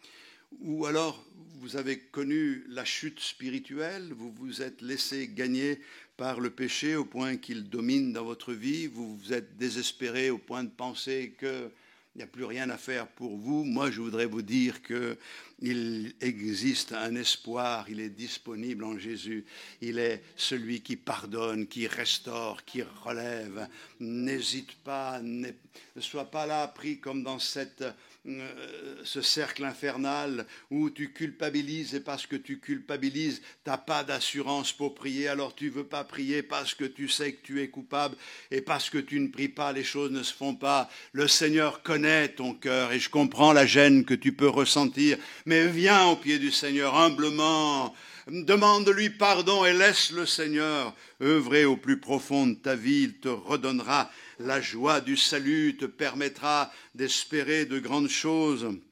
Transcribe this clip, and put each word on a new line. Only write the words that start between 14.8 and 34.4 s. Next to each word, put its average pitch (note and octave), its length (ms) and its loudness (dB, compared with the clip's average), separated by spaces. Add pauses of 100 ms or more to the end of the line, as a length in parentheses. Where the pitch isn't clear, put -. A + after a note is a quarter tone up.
que - 340 -6 (460)
il A#2 580 -4
existe A#2 720 -2
un A2+ 220 -4
espoir, A#2 720 -2
il G#2+ 120 -10
est A2 100 -8
disponible A#2 760 -10
en A2 140 -8
Jésus. G#2 480 -10 (340)
Il A#2 200 -6
est A#2 240 -2 (120)
celui A#2 460 -4
qui A#2 140 -8
pardonne, A2 720 -6
qui A#2 180 -6
restaure, A#2 800 -6
qui B2 160 -8
relève. A2+ 880 -10 (300)
N'hésite B2 800 -6
pas, C3+ 440 -8
n'aie-, A#2+ 340 -8 (400)
ne B2 60 -14
sois C3+ 240 -8
pas D3+ 220 -6
là D3+ 200 -2
pris C#3+ 320 -10
comme C3+ 220 -8
dans C3 160 -8
cette, C3+ 460 -8 (420)
euh, C3+ 800 -14
ce - 180 -8
cercle C#3 420 -2
infernal C#3 840 -4 (240)
où D3+ 180 0
tu C#3+ 240 -8
culpabilises D3 800 -4
et C#3 60 -4
parce C#3 260 -8
que C#3 120 -6
tu C3+ 220 -10
culpabilises, C#3 840 -4 (200)
t'as C3+ 140 -2
pas D3 260 -2
d'assurance C#3 720 -4